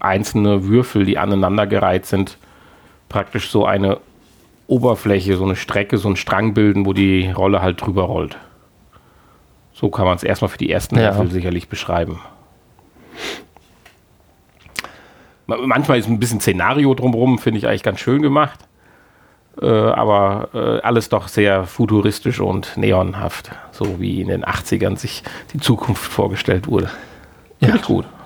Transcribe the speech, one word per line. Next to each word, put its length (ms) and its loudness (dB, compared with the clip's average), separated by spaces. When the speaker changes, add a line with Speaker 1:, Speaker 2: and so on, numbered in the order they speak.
Speaker 1:
einzelne 640 2
Würfel, 400 2
die 140 0
aneinandergereiht 880 2
sind, 320 -2
praktisch 400 -4
so 160 2
eine 320 2
Oberfläche, 680 2
so 80 0
eine 120 0
Strecke, 420 -2
so 100 -2
einen 80 2
Strang 380 0
bilden, 320 4
wo 80 0
die 360 2
Rolle 300 2
halt 240 -2
drüber 200 0
rollt. 340 -4
So 160 0
kann 160 0
man's 160 0
erstmal 260 0
für 100 -8
die 140 -2
ersten 240 -2
Speaker 2:
Ja. 140 4
Speaker 1:
Level 200 0
sicherlich 380 -4
beschreiben. 500 -4
Ma-, 100 -4
manchmal 320 2
ist 100 -2
ein 100 2
bisschen 220 -2
Szenario 540 2
drumherum, 440 2
finde 200 -2
ich 80 -4
eigentlich 160 0
ganz 180 -2
schön 220 0
gemacht. 360 0
Äh, 80 -2
aber, 880 2
äh, 280 -2
alles 260 0
doch 200 -2
sehr 360 2
futuristisch 760 0
und 360 -4
neonhaft, 720 -2
so 280 -6
wie 200 -4
in 80 -4
den 180 -2
achtzigern 500 -2
sich 260 -10
die 60 -6
Zukunft 460 0
vorgestellt 640 -2
wurde. 200 0
Finde 160 4
Speaker 2:
Ja. 60 2
Speaker 1:
ich 60 -10
gut. 180 0